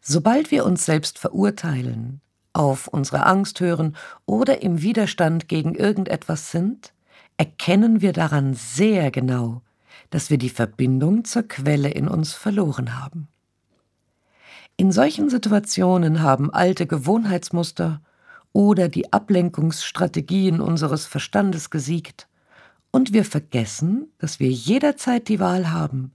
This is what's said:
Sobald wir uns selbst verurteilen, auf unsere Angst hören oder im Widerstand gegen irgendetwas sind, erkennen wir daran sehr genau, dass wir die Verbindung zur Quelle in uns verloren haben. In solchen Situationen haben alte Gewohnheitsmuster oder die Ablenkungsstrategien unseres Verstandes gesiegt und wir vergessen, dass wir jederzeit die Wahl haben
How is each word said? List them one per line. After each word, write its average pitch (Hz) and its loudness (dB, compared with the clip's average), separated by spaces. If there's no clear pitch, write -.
Sobald 214 2
wir 285 2
uns 180 0
selbst 156 -2
verurteilen, 135 -4
auf 139 0
unsere 143 0
Angst 196 2
hören 160 0
oder 240 0
im 170 0
Widerstand 180 0
gegen 165 -2
irgendetwas - -2
sind, 190 -4
erkennen 202 2
wir 185 2
daran 151 0
sehr 165 0
genau, 123 -2
dass 156 -4
wir 151 4
die 123 0
Verbindung 131 0
zur 233 -2
Quelle 143 0
in 139 -2
uns 156 -2
verloren 143 -2
haben. 143 -12
In 190 4
solchen 294 2
Situationen 185 2
haben 139 2
alte 180 2
Gewohnheitsmuster 170 -2
oder 202 4
die - -4
Ablenkungsstrategien 175 0
unseres 156 -2
Verstandes 185 -2
gesiegt 160 -6
und 220 0
wir 214 4
vergessen, 151 -4
dass - -6
wir 135 2
jederzeit 240 0
die 214 0
Wahl 180 0
haben 135 -4